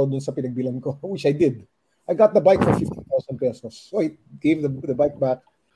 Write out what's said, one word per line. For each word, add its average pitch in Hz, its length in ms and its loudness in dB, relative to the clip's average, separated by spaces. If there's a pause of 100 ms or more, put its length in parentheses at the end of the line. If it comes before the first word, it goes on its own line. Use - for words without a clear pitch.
raw 139 40 2
dun 135 160 -2
sa 135 120 -8
pinagbilan 127 480 -6
ko, 139 200 -6
<laughs> 196 120 -8
which 156 120 -4
I 143 80 4
did. 143 320 0 (440)
I 180 40 -2
got 214 200 4
the 196 80 4
bike 185 200 6
for - 120 4
fifty - 240 -2 (120)
thousand - 300 -4
pesos. 117 500 -6
So 208 120 -2
I 156 160 -4 (240)
gave 156 200 2
the, 143 80 0
the 135 280 -4
bike 147 200 0
back 127 220 0 (360)